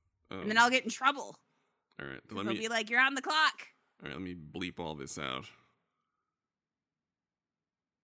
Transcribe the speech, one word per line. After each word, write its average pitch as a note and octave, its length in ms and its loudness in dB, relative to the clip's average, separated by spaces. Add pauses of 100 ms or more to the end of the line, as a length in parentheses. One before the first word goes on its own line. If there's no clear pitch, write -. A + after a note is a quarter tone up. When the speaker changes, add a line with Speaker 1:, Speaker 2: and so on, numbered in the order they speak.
(300)
Speaker 1:
and F#3+ 200 -6
then G#3+ 80 4
Speaker 2:
Oh. A#3 40 10
Speaker 1:
I'll B3 80 8
get B3+ 140 4
in A3+ 60 -6
trouble. C4 480 -2 (640)
Speaker 2:
All C#2 60 -6
right, C2+ 200 -10
Speaker 1:
'Cause G#2+ 100 -12
Speaker 2:
let G2 100 -2
Speaker 1:
they'll - 80 0
Speaker 2:
me G#3+ 60 -2
Speaker 1:
be A3 80 -2
like, A3 220 -2
"You're A#3+ 100 4
on C4+ 140 4
the C4 80 -2
clock." D4+ 460 2 (340)
Speaker 2:
All - 60 -10
right, - 40 -6
let D2 80 -6
me F2+ 140 -6
bleep E2 460 -8
all D#2+ 160 -6
this C2+ 200 -8
out. C2+ 320 -4 (2500)